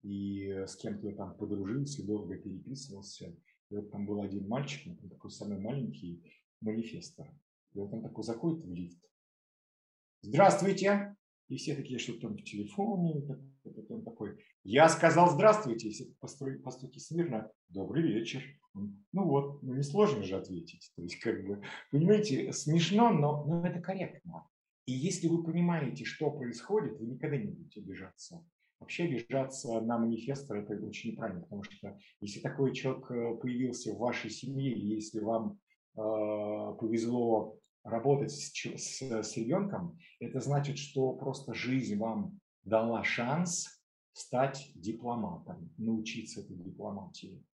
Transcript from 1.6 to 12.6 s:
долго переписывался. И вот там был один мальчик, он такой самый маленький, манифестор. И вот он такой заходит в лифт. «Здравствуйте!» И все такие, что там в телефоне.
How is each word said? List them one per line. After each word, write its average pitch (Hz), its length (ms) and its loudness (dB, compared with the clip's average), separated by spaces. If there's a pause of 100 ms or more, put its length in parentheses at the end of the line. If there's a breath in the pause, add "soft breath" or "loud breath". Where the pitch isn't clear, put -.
долго 98 320 -4
переписывался. 98 960 -12 (380 soft breath)
И 104 60 -8
вот 104 160 -8
там 101 120 -6
был 104 180 -2
один 98 260 -4
мальчик, 143 400 -4
он 170 200 -14
такой - 220 -16
самый 101 300 -8
маленький, 104 600 -4 (400 loud breath)
манифестор. - 720 -6 (420)
И 101 40 -8
вот 101 140 -6
он 113 100 -6
такой 110 220 -8
заходит 156 400 -2
в 90 100 -8
лифт. 87 240 -8 (1200)
«Здравствуйте!» 190 920 6 (320)
И 131 80 -4
все 143 180 -2
такие, 131 240 -4
что 113 200 -6
там 104 180 -6
в - 80 -14
телефоне. 175 760 -2